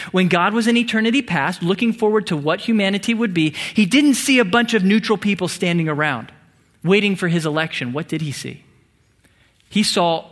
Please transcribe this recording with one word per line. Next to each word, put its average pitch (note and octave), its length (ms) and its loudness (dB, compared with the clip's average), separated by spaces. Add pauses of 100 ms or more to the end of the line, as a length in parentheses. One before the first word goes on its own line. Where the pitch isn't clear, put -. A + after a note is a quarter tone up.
(140)
When F#3 160 2
God F3+ 260 2
was A3+ 140 0
in A#3 80 4
eternity A#3 460 0
past, E3+ 380 -2
looking G3 320 0
forward G#3+ 360 0
to F3 80 -2
what D#3 240 -2
humanity G3+ 520 0
would A3 220 -2
be, D#3 180 2 (220)
he G#3+ 100 4
didn't C4+ 300 4
see C4 240 2
a A#3+ 60 4
bunch A#3 300 0
of G3 100 2
neutral G#3 340 2
people F#3+ 300 -2
standing E3+ 400 -2
around C#3+ 420 -2 (540)
waiting G3 320 2
for F3+ 100 -4
his E3 180 0
election. D3+ 480 -4
What D3 140 -6
did D#3 140 -6
he D3+ 100 -6
see? - 320 -12 (1040)
He G#3+ 140 0
saw E3+ 500 0